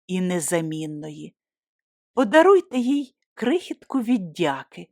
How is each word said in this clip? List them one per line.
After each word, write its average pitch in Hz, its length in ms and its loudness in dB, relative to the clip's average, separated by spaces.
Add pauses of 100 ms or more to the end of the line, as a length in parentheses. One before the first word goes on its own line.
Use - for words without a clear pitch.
і 185 140 -2
незамінної. 156 1120 -4 (760)
Подаруйте 311 640 4
їй 262 380 -2 (180)
крихітку 269 680 -4
віддяки 175 920 -4